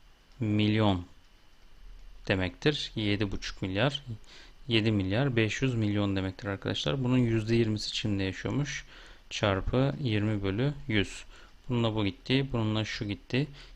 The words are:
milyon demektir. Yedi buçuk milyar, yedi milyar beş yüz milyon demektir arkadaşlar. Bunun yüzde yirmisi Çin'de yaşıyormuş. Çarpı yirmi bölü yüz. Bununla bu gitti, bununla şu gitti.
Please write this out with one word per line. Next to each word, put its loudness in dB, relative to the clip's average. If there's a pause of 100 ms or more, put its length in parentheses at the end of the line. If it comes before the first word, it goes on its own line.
(400)
milyon 4 (1200)
demektir. 0
Yedi 0
buçuk -8
milyar, 0 (640)
yedi 4
milyar 2
beş 2
yüz 0
milyon 2
demektir -4
arkadaşlar. -2
Bunun 2
yüzde 2
yirmisi 2
Çin'de -2
yaşıyormuş. -4 (440)
Çarpı 2
yirmi 0
bölü 0 (140)
yüz. 0 (460)
Bununla 2
bu 0
gitti, 0
bununla 0
şu -6
gitti. -2 (280)